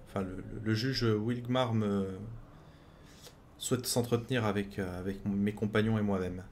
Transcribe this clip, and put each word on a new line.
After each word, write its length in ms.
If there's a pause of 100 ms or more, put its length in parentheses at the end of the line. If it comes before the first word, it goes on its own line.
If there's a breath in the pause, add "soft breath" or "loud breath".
enfin, 160
le, 140
le, 260
le 100
juge 300
Wilgmar 720
me 420 (1400 loud breath)
souhaite 260
s'entretenir 580
avec, 360
euh, 200
avec 260
mes 280
compagnons 460
et 20
moi-même. 500